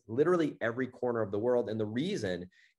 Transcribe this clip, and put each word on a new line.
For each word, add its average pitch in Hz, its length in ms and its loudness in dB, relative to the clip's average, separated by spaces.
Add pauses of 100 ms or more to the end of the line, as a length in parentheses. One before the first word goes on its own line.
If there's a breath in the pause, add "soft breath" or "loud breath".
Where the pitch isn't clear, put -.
literally 156 540 2
every 117 260 -2
corner 117 340 -2
of 98 100 -2
the 104 80 -2
world. 120 300 2
And 110 100 -2
the 107 60 0
reason 107 640 -2 (320 soft breath)